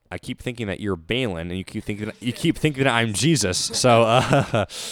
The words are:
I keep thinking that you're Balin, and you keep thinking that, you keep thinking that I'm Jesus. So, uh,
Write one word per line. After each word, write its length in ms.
I 60
keep 240
thinking 260
that 120
you're 160
Balin, 540
and 80
you 60
keep 200
thinking 240
that, 140
you 100
keep 260
thinking 280
that 80
I'm 200
Jesus. 440
So, 460
uh, 600